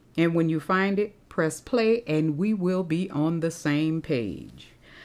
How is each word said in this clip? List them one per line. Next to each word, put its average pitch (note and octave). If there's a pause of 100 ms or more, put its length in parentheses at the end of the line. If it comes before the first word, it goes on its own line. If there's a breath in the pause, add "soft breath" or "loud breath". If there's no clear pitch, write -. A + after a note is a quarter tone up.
(180)
And E3
when E3
you D#3+
find F#3+
it, -
press D#3+
play A3+
and D#3
we G#3
will F#3
be E3+
on D#3+
the D#3+
same D#3
page. A2 (340 loud breath)